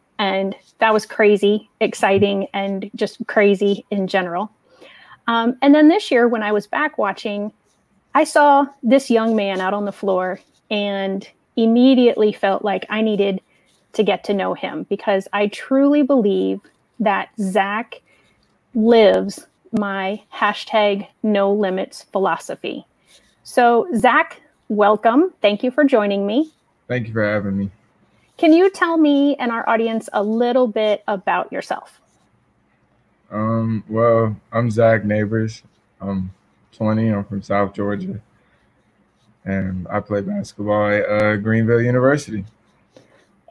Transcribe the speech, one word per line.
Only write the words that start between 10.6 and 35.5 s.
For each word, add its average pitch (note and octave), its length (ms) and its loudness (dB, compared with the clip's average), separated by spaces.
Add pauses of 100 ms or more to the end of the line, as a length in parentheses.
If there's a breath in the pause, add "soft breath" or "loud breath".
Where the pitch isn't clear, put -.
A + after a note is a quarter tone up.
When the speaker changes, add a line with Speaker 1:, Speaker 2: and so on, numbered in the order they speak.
Speaker 1:
and G3 560 -6 (300)
immediately A#3 760 4
felt G3 320 -2
like F#3+ 260 -4
I G#3+ 100 -4
needed G3+ 400 0 (520)
to A3 100 0
get F#3 220 -2
to G#3 100 -2
know F#3 200 -2
him, - 340 -10
because G3 440 -2
I G#3 140 0
truly C#4 560 2
believe G3 580 0 (380)
that G3 300 -2 (100)
Zach G3+ 640 -2 (720)
lives G#3 720 2 (240)
my G3+ 500 -4 (140)
hashtag G#3 720 -2 (160)
no G3+ 300 2
limits F#3+ 580 -4
philosophy. - 760 -4 (600 soft breath)
So, A#3+ 420 2 (100)
Zach, B3+ 440 0 (280)
welcome. A3 720 2
Thank G#3 220 0
you B3+ 80 -2
for D4+ 140 2
joining G3+ 420 0
me. C4+ 240 -2 (380)
Speaker 2:
Thank A#2+ 180 -4
you A2+ 60 -10
for A2 120 0
having G2+ 320 -2
me. G2 140 -4 (640)
Speaker 1:
Can D#4+ 160 4
you F4+ 160 6
tell E4+ 280 -2
me C#4+ 400 4
and A#3 160 -4
our A3+ 160 -6
audience A3+ 440 -2
a G#3+ 80 -2
little A#3+ 460 0
bit G#3+ 400 -2
about F#3 460 -4
yourself? - 480 -10 (1300)
Speaker 2:
Um, A2 580 -4
well, A2+ 460 2 (160)
I'm A#2 220 -2
Zach A2+ 320 2
Neighbors. G#2+ 580 -2 (380)